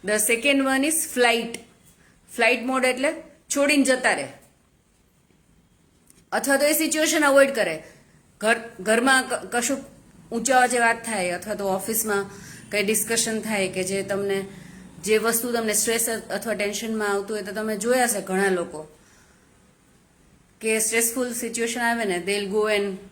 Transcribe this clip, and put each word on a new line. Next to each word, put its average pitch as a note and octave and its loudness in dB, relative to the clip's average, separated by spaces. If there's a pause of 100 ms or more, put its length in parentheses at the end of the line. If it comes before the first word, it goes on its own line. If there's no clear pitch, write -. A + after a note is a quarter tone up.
The G#3+ 2
second C#4 2
one C4+ 2
is - -2
flight. A#3 2 (760)
ફ્લાઇટ A#3 2
મોડ B3+ 0
એટલે B3+ 0 (420)
છોડીને C#4 4
જતા B3 2
રહે, C#3+ -4 (2000)
અથવા C4+ 0
તો C#4+ 2
એ D4+ 4
સિચ્યુએશન D#4 2
અવોઇડ C#4 6
કરે. F3+ -2 (580)
ઘર, A3 4 (240)
ઘરમાં B3 2
ક-, A#3 -4
કશુંક B3+ -2 (460)
ઊંચા A#3 2
અવાજે B3 4
વાત A#3 2
થાય G3 -2
અથવા F3 -6
તો G3+ -4
ઓફિસમાં G3 -2 (420)
કંઈ G#3 0
ડિસ્કશન A3 0
થાય G#3 -2
કે F#3 -4
જે G3 -4
તમને, G3 -2 (580)
જે G#3+ 2
વસ્તુ A3+ 0
તમને A3 -2
સ્ટ્રેસ A3+ 0
અથવા A3 -4
ટેન્શનમાં G#3 -2
આવતું G3+ -4
હોય, G3+ -6
તો G#3 -10
તમે G#3+ -4
જોયા B3 2
હશે G#3 0
ઘણા F#3+ 0
લોકો E3+ -4 (1700)
કે A3 0
સ્ટ્રેસફુલ A#3 0
સિચ્યુએશન A#3 -4
આવે A#3 0
ને, F3 -2
they'll G3+ -2
go G#3+ 2
and G3+ -2 (200)